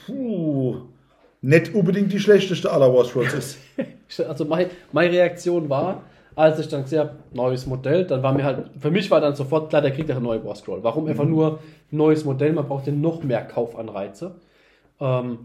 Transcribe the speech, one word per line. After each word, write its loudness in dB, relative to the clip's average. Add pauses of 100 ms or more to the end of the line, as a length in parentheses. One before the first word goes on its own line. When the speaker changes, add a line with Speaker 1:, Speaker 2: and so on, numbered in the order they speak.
Speaker 1:
puh, -2 (680)
nicht 4
unbedingt 2
die 0
schlechteste 2
aller 6
Warscrolls 2
ist. -8 (180)
Speaker 2:
<laughs> -8
Also -4
mein, 0 (260)
meine 4
Reaktion 0
war, -2 (300)
als 4
ich -4
dann -4
gesehen 0
hab, -6
neues -2
Modell, 0
dann 0
war 2
mir 2
halt, -4
für -2
mich 2
war 6
dann 2
sofort -2
klar, 2
der 2
kriegt -6
ja -2
eine -4
neue -2
Warscroll. -10
Warum 0
einfach -2
Speaker 1:
Mhm. 2
Speaker 2:
nur 2 (320)
neues 4
Modell? 0
Man -2
braucht -6
ja -2
noch -2
mehr -2
Kaufanreize. -8 (680)
Ähm, -2